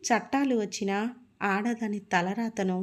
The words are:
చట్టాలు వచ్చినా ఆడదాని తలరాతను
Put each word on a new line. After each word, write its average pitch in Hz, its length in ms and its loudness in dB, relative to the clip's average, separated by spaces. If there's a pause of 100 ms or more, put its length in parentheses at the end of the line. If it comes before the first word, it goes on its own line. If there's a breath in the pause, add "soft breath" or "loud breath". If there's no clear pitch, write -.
చట్టాలు 254 520 2
వచ్చినా 196 380 -2 (560)
ఆడదాని 214 440 -2 (140)
తలరాతను 190 720 0